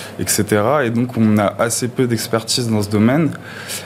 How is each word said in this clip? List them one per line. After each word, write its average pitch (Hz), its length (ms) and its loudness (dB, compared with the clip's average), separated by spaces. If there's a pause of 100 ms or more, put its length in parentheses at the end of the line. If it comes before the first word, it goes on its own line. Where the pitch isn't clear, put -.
(180)
et 87 80 -4
cetera. 107 580 2
Et 113 60 0
donc, 120 260 -2
on 107 220 4
a 101 200 2
assez 117 300 -2
peu 127 180 0
d'expertise 117 640 -2
dans 107 140 2
ce 101 80 -6
domaine. 123 400 2 (560)